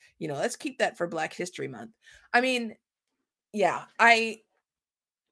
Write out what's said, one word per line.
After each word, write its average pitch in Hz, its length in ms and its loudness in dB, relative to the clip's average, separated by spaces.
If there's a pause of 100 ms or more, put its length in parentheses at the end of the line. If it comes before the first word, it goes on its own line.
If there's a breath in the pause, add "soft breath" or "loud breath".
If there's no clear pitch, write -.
(200 soft breath)
You 165 80 -6
know, 143 80 -6
let's 214 200 -4
keep 277 220 -10
that 202 200 -2
for 175 100 -2
Black 160 260 -6
History 175 340 -8
Month." 117 240 -14 (420 loud breath)
I 240 80 4
mean, 240 340 -2 (760)
yeah, 160 340 0 (140)
I, 226 420 6 (880)